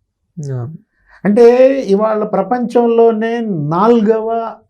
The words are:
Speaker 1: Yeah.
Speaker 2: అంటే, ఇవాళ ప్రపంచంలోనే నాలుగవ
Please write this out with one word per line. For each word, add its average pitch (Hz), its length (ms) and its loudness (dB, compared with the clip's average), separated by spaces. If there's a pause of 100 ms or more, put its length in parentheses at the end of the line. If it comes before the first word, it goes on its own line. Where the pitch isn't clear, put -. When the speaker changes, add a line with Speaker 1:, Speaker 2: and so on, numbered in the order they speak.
(400)
Speaker 1:
Yeah. 131 280 -10 (560)
Speaker 2:
అంటే, 247 560 4
ఇవాళ 214 440 -2
ప్రపంచంలోనే 233 1200 0
నాలుగవ 220 1080 0 (160)